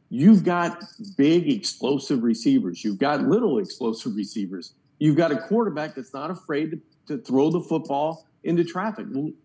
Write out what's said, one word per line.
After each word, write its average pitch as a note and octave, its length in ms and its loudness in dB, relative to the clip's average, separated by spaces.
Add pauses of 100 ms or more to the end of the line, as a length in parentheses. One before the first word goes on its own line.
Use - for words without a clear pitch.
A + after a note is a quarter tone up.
you've F3 340 8
got F3 380 0 (340)
big D3+ 360 4
explosive B2 720 -2
receivers. A2+ 600 0
You've G2+ 160 -4
got C#3+ 220 0
little D#3+ 380 2
explosive A2 560 -6
receivers. F#2+ 580 -8 (240)
You've D3+ 200 2
got E3 140 2
a C#3 60 -2
quarterback E3 560 -2
that's - 200 -14
not D3 180 -8
afraid D#3 400 -4
to, D#3+ 100 -10 (260)
to C#3 140 -8
throw C3+ 300 2
the E3+ 100 0
football D#3 640 -4 (180)
into E3+ 200 0
traffic. G3+ 480 -6
Well, C#3+ 200 -6 (140)